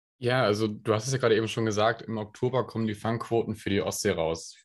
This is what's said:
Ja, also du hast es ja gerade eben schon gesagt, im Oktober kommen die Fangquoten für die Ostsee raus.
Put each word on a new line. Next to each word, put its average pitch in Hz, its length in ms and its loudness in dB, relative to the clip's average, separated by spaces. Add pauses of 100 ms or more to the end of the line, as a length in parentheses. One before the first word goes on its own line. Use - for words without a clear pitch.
(180)
Ja, 127 240 2
also 104 240 2
du 107 260 -2
hast 110 140 0
es 135 60 -4
ja 131 80 0
gerade 113 160 6
eben 110 100 2
schon 113 200 -2
gesagt, 110 360 2
im 110 160 -8
Oktober 120 480 -2
kommen 113 220 -4
die 104 80 -4
Fangquoten 113 580 -2
für - 160 -4
die 98 100 4
Ostsee 98 300 0
raus. 82 540 -2